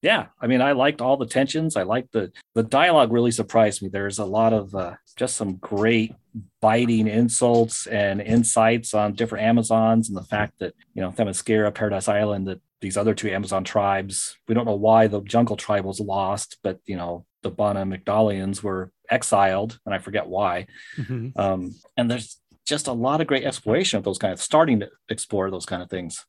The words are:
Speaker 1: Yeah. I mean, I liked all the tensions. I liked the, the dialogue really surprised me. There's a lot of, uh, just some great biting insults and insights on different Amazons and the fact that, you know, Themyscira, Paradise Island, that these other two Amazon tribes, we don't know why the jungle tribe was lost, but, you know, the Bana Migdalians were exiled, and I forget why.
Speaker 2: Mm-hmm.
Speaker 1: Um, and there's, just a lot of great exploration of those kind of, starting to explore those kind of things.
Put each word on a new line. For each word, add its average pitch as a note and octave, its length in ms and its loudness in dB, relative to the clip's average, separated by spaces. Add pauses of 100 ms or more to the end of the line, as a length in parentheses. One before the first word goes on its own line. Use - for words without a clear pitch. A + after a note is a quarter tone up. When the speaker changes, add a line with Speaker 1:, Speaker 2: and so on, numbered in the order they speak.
Speaker 1:
Yeah. F3 260 2 (140)
I B2 60 -2
mean, B2+ 140 4
I C#3 120 4
liked C#3 280 2
all C3 140 2
the C3+ 100 -2
tensions. C#3+ 520 0
I F#2+ 60 0
liked A2+ 280 -4
the, G2 220 -4 (220)
the A2+ 80 2
dialogue C3+ 500 4
really A#2+ 180 2
surprised A2 500 2
me. G2 60 -8
There's G2 320 -6
a G#2 60 -4
lot A2 260 2
of, G2+ 240 -2
uh, F2 200 -6 (200)
just B2 220 -4
some G2 180 -4
great A2 580 0 (460)
biting A2+ 480 4
insults A#2 800 2
and G2+ 320 0
insights A2+ 760 2
on G#2 200 0
different A2 320 -2
Amazons A2+ 640 2
and G2 80 -8
the F2 60 -10
fact G#2 360 -4
that, F2+ 140 -6 (200)
you F#2 80 -6
know, F#2 100 -4
Themyscira, G#2 640 0
Paradise G2+ 360 -2
Island, G#2 380 0
that F#2+ 120 -8 (220)
these G2 160 -4
other G#2 160 2
two G#2 160 -4
Amazon F#2+ 340 -4
tribes, G2 720 -2 (140)
we A#2 60 2
don't A#2 100 0
know G#2+ 100 0
why A2 320 6
the G2+ 140 0
jungle A2+ 340 0
tribe G2+ 300 -2
was G2 160 -6
lost, G2 640 -4
but, F#2+ 220 -4
you F2+ 120 -8
know, F2 280 -8 (180)
the - 80 -6
Bana G2+ 340 -2
Migdalians G2 760 0
were F#2+ 300 -6 (180)
exiled, G2+ 760 0
and G2+ 100 -4
I F#2+ 40 -4
forget F#2+ 280 -6
why. F#2 380 -2 (320)
Speaker 2:
Mm-hmm. B2+ 420 -8
Speaker 1:
Um, F#2+ 360 -2 (200)
and A#2+ 160 0
there's, A#2+ 300 -8 (240)
just D3 220 -4
a C3 60 -2
lot C3 280 0
of D#3+ 60 0
great C3+ 160 0
exploration C3 540 0
of F#2+ 60 -2
those G2 140 -2
kind F#2+ 160 -2
of, E2+ 80 -10
starting D3+ 400 4
to G2 80 -8 (200)
explore G2 420 -4
those F2+ 140 -8
kind F2+ 180 -6
of E2+ 60 -16
things. F2+ 400 -10